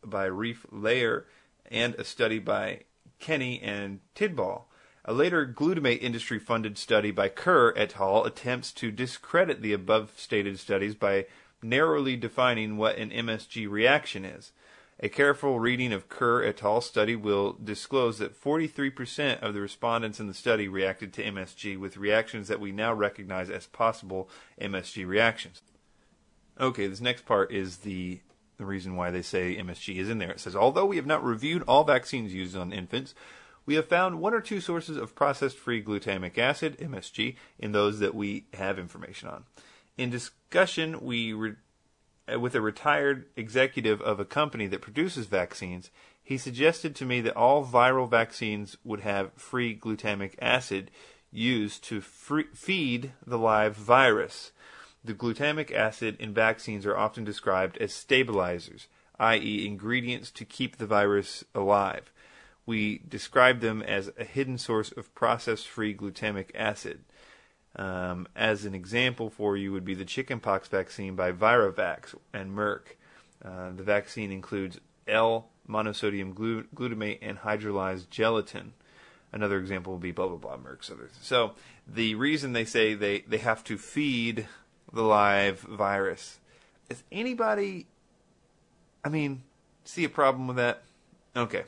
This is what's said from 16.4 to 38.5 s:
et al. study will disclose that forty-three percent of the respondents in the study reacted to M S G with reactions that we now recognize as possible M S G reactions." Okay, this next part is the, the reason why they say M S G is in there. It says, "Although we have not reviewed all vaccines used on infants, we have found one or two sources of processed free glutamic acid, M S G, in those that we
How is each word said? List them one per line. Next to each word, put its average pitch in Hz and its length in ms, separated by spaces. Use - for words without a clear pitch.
et 110 200
al. 107 180
study 110 340
will 101 480
disclose 110 540
that 104 180
forty-three 151 540
percent 131 520
of 107 120
the 101 80
respondents 113 580
in 107 80
the 95 60
study 107 340
reacted 95 460
to 113 100
M 104 140
S 92 160
G 98 240
with 95 200
reactions 104 520
that 107 100
we 104 120
now 107 220
recognize 98 560
as 92 180
possible 95 600
M 101 180
S 90 160
G 98 140
reactions." 104 560
Okay, 117 280
this 98 140
next 123 240
part 101 260
is 95 260
the, 92 440
the 104 80
reason 95 300
why 87 160
they 90 100
say 90 340
M 92 140
S 85 100
G 92 200
is 95 100
in 113 80
there. 90 140
It - 80
says, 90 160
"Although 139 320
we 202 80
have 143 100
not 151 180
reviewed 131 440
all 135 160
vaccines 123 500
used 92 220
on 90 180
infants, 110 400
we 143 100
have 156 120
found 175 340
one 208 140
or 220 60
two 208 200
sources 165 340
of 117 200
processed 139 420
free 117 260
glutamic 98 540
acid, 143 420
M 151 140
S 95 160
G, 117 260
in 107 140
those 104 260
that 101 160
we 104 380